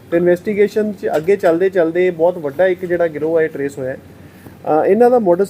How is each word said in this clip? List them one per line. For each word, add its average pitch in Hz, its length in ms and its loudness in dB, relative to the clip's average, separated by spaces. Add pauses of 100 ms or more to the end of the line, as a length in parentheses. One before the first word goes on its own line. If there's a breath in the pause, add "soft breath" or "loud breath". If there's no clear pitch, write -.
(120)
ਤੇ 170 60 2
ਇਨਵੈਸਟੀਗੇਸ਼ਨ 208 760 0
'ਚ - 160 -8 (100)
ਅੱਗੇ 165 180 0
ਚੱਲਦੇ 185 340 2
ਚੱਲਦੇ 180 420 0
ਬਹੁਤ 175 260 0
ਵੱਡਾ 151 300 -2
ਇੱਕ 180 180 -4
ਜਿਹੜਾ 170 220 -2
ਗਿਰੋਹ 160 320 -2
ਹੈ, 160 80 0
ਟਰੇਸ 139 300 -8
ਹੋਇਆ 131 120 -8
ਹੈ। 135 80 -10 (480 loud breath)
ਅਹ, - 400 -2
ਇਹਨਾਂ 220 240 4
ਦਾ 247 80 2
modus 190 320 0